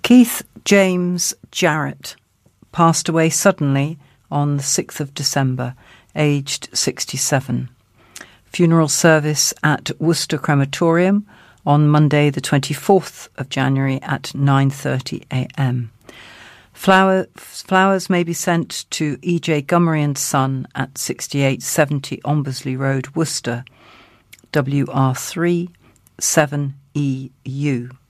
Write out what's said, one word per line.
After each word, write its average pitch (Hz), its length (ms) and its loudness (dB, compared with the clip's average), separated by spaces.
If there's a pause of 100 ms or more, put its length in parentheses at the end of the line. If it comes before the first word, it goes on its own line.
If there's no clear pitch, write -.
Keith 240 400 6 (240)
James 180 680 2 (180)
Jarrett 151 640 -2 (560)
passed 165 360 2
away 160 220 2
suddenly 147 680 0 (340)
on 147 260 0
the 139 60 -4
sixth - 360 -4
of 139 140 -8
December, 127 640 -2 (400)
aged 147 580 -2
sixty-seven. 127 960 -4 (760)
Funeral 165 440 2
service 151 640 2 (100)
at 151 280 0 (100)
Worcester 160 360 0
Crematorium 165 880 2 (400)
on 147 220 4
Monday 147 420 4
the 139 120 -4
twenty-fourth - 960 0
of 143 120 -8
January 135 520 0
at - 320 -8
nine 139 360 2
thirty 131 600 -6
A 127 160 -4 (100)
M. 123 340 -2 (800)
Flower-, 190 640 4
flowers 190 720 0
may 175 160 2
be 170 100 -4
sent - 580 -2
to 147 320 -4
E 170 160 0
J 147 240 0
Gummery 165 400 2
and 143 140 -2
Son 135 580 -2
at - 240 -8
sixty-eight - 640 -4
seventy 143 540 -2
Ombersley 135 600 -4
Road, 135 380 -2
Worcester, 127 500 -4 (840)
W 139 400 0
R 131 240 0
three 175 540 -2 (500)
seven 143 560 -2 (180)
E 135 380 -4 (140)
U. 131 460 -4 (180)